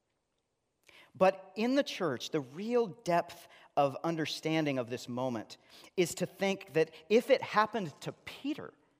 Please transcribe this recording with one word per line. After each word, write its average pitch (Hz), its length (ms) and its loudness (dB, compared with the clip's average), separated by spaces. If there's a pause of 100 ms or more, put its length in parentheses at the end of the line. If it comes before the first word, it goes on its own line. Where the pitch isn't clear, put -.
(1160)
But 190 400 4
in 240 200 0
the 277 100 4
church, 151 460 -4
the 156 100 0
real 208 460 -2
depth - 640 -2 (280)
of 143 280 2
understanding 160 760 -2
of 120 120 -4
this 127 180 -8
moment 123 500 -6 (380)
is 175 200 2
to 180 100 -4
think 196 480 -4
that 160 180 2 (160)
if 240 220 4
it 262 120 6
happened 208 580 0
to 139 120 -8
Peter, - 600 -10 (260)